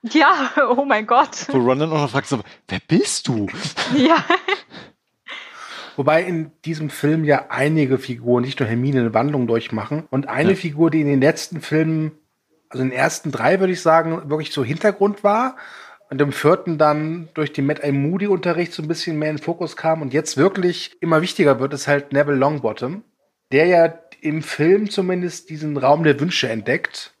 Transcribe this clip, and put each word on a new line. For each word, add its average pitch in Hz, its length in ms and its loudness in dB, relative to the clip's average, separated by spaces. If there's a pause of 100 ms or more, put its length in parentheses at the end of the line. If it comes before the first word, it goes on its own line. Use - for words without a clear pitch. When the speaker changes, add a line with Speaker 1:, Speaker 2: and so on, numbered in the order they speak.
Speaker 1:
Ja, 302 520 2
<laughs> 269 220 2
oh 285 80 -2
mein 214 220 0
Gott. 269 420 0
Speaker 2:
Wo 269 80 0
Ron 127 220 2
dann 160 120 -2
auch 156 100 0
noch 139 100 -2
fragt, 135 160 -2
so, 123 140 -2 (260)
„Wer 95 200 -6
bist - 400 0
du?“ 104 200 -2 (240)
Speaker 1:
<laughs> - 240 -4
Ja. 302 280 4 (1700)
Speaker 3:
Wobei 151 280 2
in 165 280 -4 (140)
diesem 156 240 -6
Film 156 340 0
ja 147 260 2
einige 143 500 2
Figuren, 120 440 0
nicht 135 160 -6
nur 117 80 0
Hermine, 127 340 0
eine 113 120 0
Wandlung 131 340 0
durchmachen. 117 600 -4
Und 139 180 -2
eine 170 240 0
Speaker 2:
Ja. 185 40 2
Speaker 3:
Figur, 160 340 0
die 156 120 2
in 143 60 0
den 139 140 4
letzten - 400 0
Filmen, 156 520 0 (560)
also 131 140 -4
in 131 60 0
den 127 80 -6
ersten 135 340 -2
drei, 151 280 2
würde 185 140 0
ich 175 80 -6
sagen, 160 480 2
wirklich 156 220 -4
so 139 120 -2
Hintergrund 196 600 0
war 226 320 2 (540)
und 135 100 -8
im 143 120 2
vierten 165 480 2
dann 156 560 0
durch 151 180 -4
den 139 140 0
Mad-Eye 147 240 -2
Moody-Unterricht 175 840 0
so - 80 -8
ein 151 60 -8
bisschen 160 320 -4
mehr 151 100 -2
in 151 80 -4
den 143 60 -10
Fokus 170 340 -6
kam 160 240 0
und 131 120 -6
jetzt 156 240 -2
wirklich 180 640 0
immer 160 220 2
wichtiger 147 380 2
wird, 139 140 -4
ist 135 140 -8
halt 143 240 0
Neville 143 260 2
Longbottom, 135 680 -2 (480)
der 151 160 6
ja 165 260 6 (280)
im 156 200 -2
Film 190 480 2
zumindest 180 640 -4
diesen 151 260 -6
Raum 147 260 4
der 151 160 4
Wünsche 160 300 -2
entdeckt - 720 -6